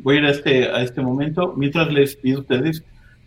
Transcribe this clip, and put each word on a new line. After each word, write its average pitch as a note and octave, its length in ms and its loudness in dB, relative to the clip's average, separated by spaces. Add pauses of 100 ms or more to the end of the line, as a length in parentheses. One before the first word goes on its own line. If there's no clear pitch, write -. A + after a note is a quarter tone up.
voy C#3 140 2
a D3+ 40 4
ir D3 60 2
a C#3+ 60 4
este, C3+ 340 2
a A#2+ 160 -2
este B2+ 200 -6
momento. C#3+ 540 -2
Mientras D3+ 380 0
les C#3 220 2
pido C3 240 -2
a - 20 -8
ustedes D3 420 -2 (440)